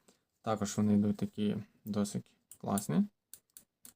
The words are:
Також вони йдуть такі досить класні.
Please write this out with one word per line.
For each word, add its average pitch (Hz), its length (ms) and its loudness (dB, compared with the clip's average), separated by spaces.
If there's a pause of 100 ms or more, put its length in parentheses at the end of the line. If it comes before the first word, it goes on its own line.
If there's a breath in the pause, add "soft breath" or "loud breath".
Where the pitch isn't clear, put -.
(420)
Також 104 360 -2
вони 107 160 4
йдуть 104 240 4
такі 104 400 -2 (280)
досить 208 400 -2 (320)
класні. 165 460 0 (920)